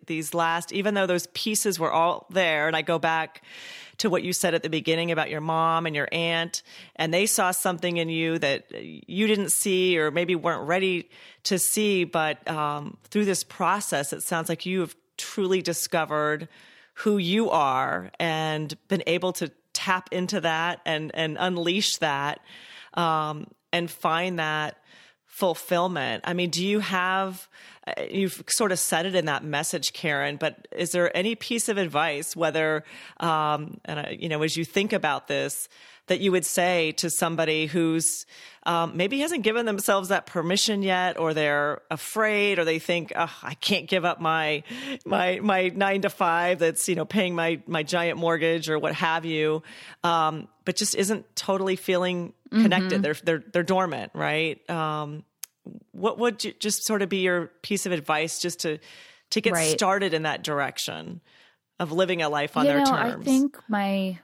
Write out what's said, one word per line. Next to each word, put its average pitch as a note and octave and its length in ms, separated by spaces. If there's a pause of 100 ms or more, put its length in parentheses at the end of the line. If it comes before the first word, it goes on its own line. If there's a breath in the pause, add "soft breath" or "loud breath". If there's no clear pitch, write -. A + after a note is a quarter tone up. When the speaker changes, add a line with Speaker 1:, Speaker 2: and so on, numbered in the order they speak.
Speaker 1:
these D#3+ 280
last, E3 400
even G#3 220
though G3 100
those F3+ 220
pieces G#3 520
were D#3+ 120
all E3 380
there, E3 380
and D#3+ 80
I D#3+ 60
go E3 180
back D#3+ 440 (560 loud breath)
to A3 100
what F3+ 120
you F3+ 120
said F3 200
at E3 100
the D#3+ 60
beginning D#3+ 420
about D#3 180
your D3+ 100
mom E3 460
and D#3 100
your D3 160
aunt, E3+ 500 (360 loud breath)
and D#3+ 160
they F#3+ 120
saw F#3+ 260
something F3+ 460
in E3 120
you E3 300
that C#3 260 (180)
you E3+ 440
didn't G3+ 240
see F#3 460
or D3+ 140
maybe E3+ 240
weren't D#3 320
ready F3+ 420 (340 loud breath)
to F#3+ 140
see, G3+ 460
but, D#3 460
um, D3 560
through G#3 200
this F#3+ 180
process, F3 680
it D#3+ 120
sounds E3 260
like E3 160
you F#3 160
have - 140 (220)
truly F#3+ 440
discovered D3+ 880 (460 soft breath)
who G#3 220
you G3 320
are C3 680
and D#3 560 (120)
been F#3+ 200
able F3 260
to D#3+ 180 (220)
tap - 380
into F3+ 300
that E3 440
and, D#3 280
and D#3+ 260
unleash F3+ 580
that, C#3+ 440 (540 loud breath)
um, D#3 520 (240)
and E3+ 180
find E3+ 500
that D3+ 380 (600 soft breath)
fulfillment. E3+ 880
I F3 80
mean, F3 160
do E3+ 160
you G#3 140
have, F#3 680 (380 loud breath)
uh, - 240
you've F#3+ 380
sort G#3 240
of F3+ 80
said E3 260
it F#3+ 80
in F3 120
that D3 180
message, D3+ 500
Karen, C#3+ 440
but D3+ 380
is F3 180
there F3 220
any G#3+ 200
piece A#3 340
of G3+ 80
advice, D#3 580
whether, D#3 480 (360 loud breath)
um, D3+ 640
and D3+ 140
I, - 200
you E3+ 100
know, D3+ 120
as D#3 160
you E3 80
think G3+ 280
about D#3 340
this, C#3 420 (380 loud breath)
that F#3 140
you G3 100
would F3+ 140
say F3 480
to E3+ 160
somebody D#3+ 580
who's, D#3+ 580 (380 loud breath)
um, E3+ 320
maybe G3+ 240
hasn't D#4 240
given A3+ 220
themselves G3 440
that F#3+ 160
permission G3 560
yet, F3+ 380
or D#3+ 140
they're D3 480 (100)
afraid, G3+ 680
or E3 60
they D#3+ 140
think, E3+ 340
"Oh, E3 180 (120)
I C#3 120
can't F3+ 320
give F3 180
up F3 160
my, D#3+ 420 (420 loud breath)
my, F3+ 360
my F#3 260
nine-to-five F#3 920
that's, D#3+ 280
you F#3 80
know, D#3+ 100
paying F3+ 300
my, E3 320
my D#3+ 160
giant E3+ 340
mortgage," E3 520
or D#3 100
what D#3 160
have E3 300
you, D#3 380 (400 loud breath)
um, D#3+ 440 (160)
but F#3 140
just - 180
isn't G3+ 400
totally F#3+ 400
feeling F3+ 580 (180)
connected. F#3+ 440
Speaker 2:
Mm-hmm. G3+ 60
Speaker 1:
They're, D3+ 120 (100)
they're, D#3+ 280
they're F3 120
dormant, E3+ 500
right? D#3 560
Um, D3+ 560 (680)
what G3 280
would A#3 240
you, G#3+ 100
just - 320
sort G#3+ 160
of F#3+ 80
be G3 80
your F3+ 300 (140)
piece - 240
of F#3+ 60
advice D#3 480
just F3 220
to, D#3 180 (520 loud breath)
to G#3+ 100
get G3 120
Speaker 2:
Right. D#3+ 180
Speaker 1:
started F#3+ 420
in D#3+ 100
that D3+ 200
direction D#3 800 (580 soft breath)
of E3 120
living F3 300
a D3+ 80
life D3 280
on C4+ 80
Speaker 2:
You C#4+ 60
Speaker 1:
their C#4+ 80
Speaker 2:
know, C#4 60
Speaker 1:
terms? A#3+ 360
Speaker 2:
I - 20
think C#4 340 (100)
my G3 560